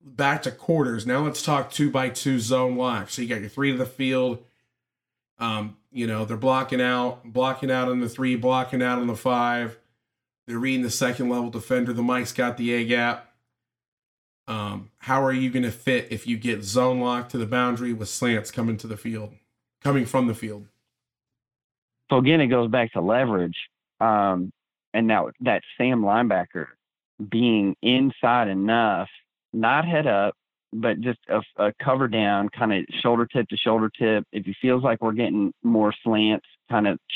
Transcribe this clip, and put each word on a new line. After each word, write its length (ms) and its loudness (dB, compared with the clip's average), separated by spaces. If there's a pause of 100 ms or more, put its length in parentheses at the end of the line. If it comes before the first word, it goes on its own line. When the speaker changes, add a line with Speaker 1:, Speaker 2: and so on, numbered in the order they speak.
Speaker 1:
Back 400 -2
to 80 -4
quarters. 540 0
Now 180 0
let's 180 -4
talk 300 0
two 180 0
by 200 0
two 300 -2
zone 360 0
lock. 340 -4
So 120 -8
you 60 -4
got 140 -4
your 80 -12
three 220 -2
to 60 -4
the 80 -2
field. 580 -2 (920)
Um, 400 -6 (140)
you 160 -4
know, 180 -2
they're 120 -6
blocking 440 0
out, 440 -2
blocking 460 -2
out 160 0
on 120 0
the 100 -2
three, 260 -2
blocking 460 0
out 180 0
on 80 -2
the 80 -2
five. 600 0 (720)
They're 120 -6
reading 240 0
the 80 -2
second 380 -2
level 200 -2
defender. 440 -2
The 100 -2
Mike's 280 -2
got 260 -2
the 160 -2
A 120 0
gap. 420 0 (1200)
Um, 500 -8
how 260 0
are 80 2
you 180 0
gonna 220 -2
fit 380 -2
if 180 -8
you 80 0
get 280 -4
zone 360 2
lock 300 -2
to 80 -6
the 80 -2
boundary 480 -2
with 160 -8
slants 420 -2
coming 260 -2
to 100 -12
the 100 -10
field, 360 -10 (480)
coming 240 2
from 220 2
the 60 0
field? 340 -10 (1400)
Speaker 2:
So 80 6
again, 240 6
it 60 4
goes 220 2
back 240 0
to 80 -2
leverage. 540 2 (460)
Um, 500 2 (420)
and 140 2
now 220 2 (120)
that 200 0 (160)
Sam 240 2
linebacker 640 0 (640)
being 520 2
inside 680 2
enough, 580 0 (460)
not 320 2
head 220 2
up, 260 2 (400)
but 260 0
just 200 -2 (100)
a, 120 2 (160)
a 240 2
cover 280 0
down, 400 2
kinda 320 0 (200)
shoulder 260 2
tip 220 -2
to 80 -6
shoulder 400 2
tip. 360 2
If 120 -6
he 160 -8
feels 220 2
like 180 0
we're 120 0
getting 400 0 (100)
more 300 4 (100)
slants, 440 2 (220)
kinda 280 2 (180)